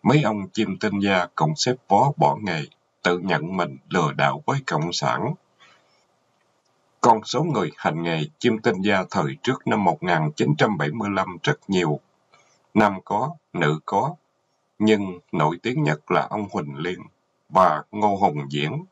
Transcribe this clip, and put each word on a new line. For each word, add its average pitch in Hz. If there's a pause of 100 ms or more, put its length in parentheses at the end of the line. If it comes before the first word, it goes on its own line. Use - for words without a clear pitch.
Mấy 143
ông 104
chim 98
tinh 101
gia 98 (100)
cũng 80
xếp 123 (120)
vó 120
bỏ 147
nghề, 85 (400)
tự 87
nhận 87
mình 76 (120)
lừa 82
đảo 69
với 135
Cộng 82
sản. 73 (1700)
Con 113
số 135
người 107
hành 82
nghề 82 (160)
chim 110
tinh 95
gia 98
thời 73
trước 131
năm 110
một 82
nghìn 80
chín 76
trăm 110
bảy 73
mươi 104
lăm 95
rất -
nhiều. 87 (760)
Nam 101
có, 123 (180)
nữ 78
có, 123 (640)
nhưng 101 (120)
nổi 82
tiếng 127
nhất 151
là 80
ông 104
Huỳnh 76
Liên 90 (500)
và 80
Ngô 104
Hùng 92 (100)
Diễn. 80